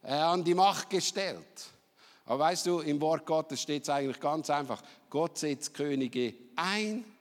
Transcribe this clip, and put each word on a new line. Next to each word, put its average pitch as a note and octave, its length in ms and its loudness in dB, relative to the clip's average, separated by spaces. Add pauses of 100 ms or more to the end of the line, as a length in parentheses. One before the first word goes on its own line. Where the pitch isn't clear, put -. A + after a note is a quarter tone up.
äh, B2+ 100 -6
an E3 300 2
die E3+ 120 4
Macht F#3 340 4
gestellt. E3+ 560 -2 (800)
Aber C#3 200 2
weißt E3+ 220 2
du, F3 140 2
im D3 220 0
Wort D#3 240 0
Gottes D#3 340 0
steht's D3 300 -4
eigentlich C#3 280 0
ganz D3+ 300 -2
einfach. C#3 340 -2 (280)
Gott D#3+ 260 0
setzt C#3+ 380 -4
Könige B2+ 580 -2 (240)
ein G#3+ 480 -2 (160)